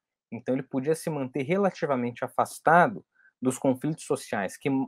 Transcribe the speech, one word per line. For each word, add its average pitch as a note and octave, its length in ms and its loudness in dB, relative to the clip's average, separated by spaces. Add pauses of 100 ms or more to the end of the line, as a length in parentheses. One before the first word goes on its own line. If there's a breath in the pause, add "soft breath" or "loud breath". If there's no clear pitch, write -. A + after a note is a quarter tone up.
(320)
Então A#2 220 -4
ele C3+ 100 -2
podia C3+ 320 -2
se E3 140 -6
manter C#3 340 -4
relativamente C3 840 -2
afastado D3 800 4 (360)
dos B2+ 160 0
conflitos C#3+ 480 -2
sociais - 520 -4
que, - 120 -4 (180)